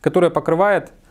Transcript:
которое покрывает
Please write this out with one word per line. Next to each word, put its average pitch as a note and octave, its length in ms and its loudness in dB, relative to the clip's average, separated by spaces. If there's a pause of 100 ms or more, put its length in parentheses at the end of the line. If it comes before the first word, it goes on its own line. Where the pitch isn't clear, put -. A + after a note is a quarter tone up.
которое E3+ 280 2
покрывает E3+ 600 0 (200)